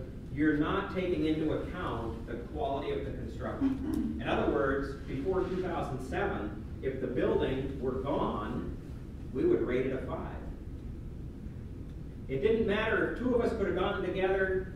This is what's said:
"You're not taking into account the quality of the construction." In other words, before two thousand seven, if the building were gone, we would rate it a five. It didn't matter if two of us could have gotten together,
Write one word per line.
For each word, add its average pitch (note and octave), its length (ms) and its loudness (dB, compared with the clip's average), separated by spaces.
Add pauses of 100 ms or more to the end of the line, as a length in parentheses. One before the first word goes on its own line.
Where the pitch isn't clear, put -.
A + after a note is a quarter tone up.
(320)
"You're D3 240 4
not F3 380 0
taking F3 320 2
into D#3 260 2
account - 760 -4
the - 80 -6 (200)
quality - 380 -2
of - 120 -2
the - 60 -4
construction." - 1120 0
In - 60 -2
other - 240 4
words, - 420 2 (120)
before F#3 360 2
two F3+ 200 0
thousand C#3+ 460 -2
seven, - 560 -2 (160)
if - 220 -2
the - 40 0
building - 760 2
were B2 180 0
gone, - 760 0 (600)
we - 100 2
would - 160 6
rate - 260 2
it - 60 0
a - 140 -2
five. - 260 -4 (2000)
It C3+ 120 0
didn't A3 260 6
matter G3+ 460 4
if - 60 -4
two A#3+ 160 2
of A#3 80 6
us - 160 2
could G3 80 2
have F3 100 2
gotten F#3+ 300 0
together, F#3+ 680 2